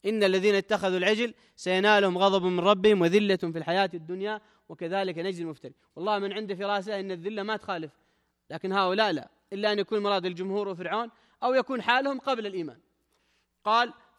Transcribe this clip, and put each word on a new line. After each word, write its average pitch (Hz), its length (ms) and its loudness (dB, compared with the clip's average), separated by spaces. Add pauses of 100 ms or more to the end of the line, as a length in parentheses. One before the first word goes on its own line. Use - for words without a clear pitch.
إن 214 180 0
الذين 190 300 4
اتخذوا 190 440 0
العجل 214 360 0 (220)
سينالهم 190 600 4
غضب 190 240 4
من 180 180 0
ربهم 196 400 4
وذلة 196 360 4
في 165 220 -4
الحياة 175 360 0
الدنيا 190 460 -8 (280)
وكذلك 175 500 -6
نجزي 175 240 -6
المفترين. 151 320 -12 (220)
والله 208 220 -2
من 196 140 -4
عنده 202 220 -8
فراسة 202 460 -4
إن 190 100 -8
الذلة 196 320 -6
ما 214 140 -4
تخالف، 165 360 -8 (580)
لكن 175 220 -6
هؤلاء 196 400 2
لا، 147 160 -4 (240)
إلا 208 200 0
أن 208 60 0
يكون 208 240 -2
مراد 196 240 0
الجمهور 190 420 -4
وفرعون 190 420 -4 (320)
أو 254 120 2
يكون 254 280 0
حالهم 262 380 2
قبل 233 260 -2
الإيمان. 170 320 -8 (880)
قال: 233 280 2 (260)